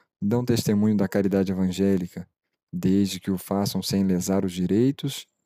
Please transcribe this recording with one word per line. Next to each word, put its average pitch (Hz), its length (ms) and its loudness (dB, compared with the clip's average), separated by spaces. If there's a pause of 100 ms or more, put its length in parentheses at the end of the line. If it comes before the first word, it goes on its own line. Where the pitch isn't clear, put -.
(200)
dão 120 240 0
testemunho 110 520 2
da 98 120 0
caridade 98 420 0
evangélica, 92 800 -2 (440)
desde 92 460 0
que - 120 -6
o 92 80 0
façam 98 440 -2
sem 98 220 0
lesar 95 400 0
os 92 80 -4
direitos 110 760 -2 (200)